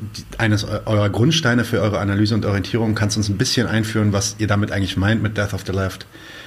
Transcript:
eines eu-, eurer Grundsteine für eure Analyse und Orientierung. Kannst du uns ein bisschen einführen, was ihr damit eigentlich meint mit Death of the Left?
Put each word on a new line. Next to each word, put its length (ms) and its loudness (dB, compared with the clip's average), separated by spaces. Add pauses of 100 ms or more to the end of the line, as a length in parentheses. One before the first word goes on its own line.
(360)
eines 280 2
eu-, 200 -6
eurer 240 2
Grundsteine 560 2
für 160 0
eure 180 2
Analyse 360 2
und 100 0
Orientierung. 500 0
Kannst 220 0
du 40 0
uns 100 0
ein 80 -2
bisschen 280 0
einführen, 460 2
was 240 -2
ihr 100 -2
damit 240 2
eigentlich 280 -2
meint 240 2
mit 160 -4
Death 160 0
of 120 -6
the 60 -4
Left? 320 -2 (420)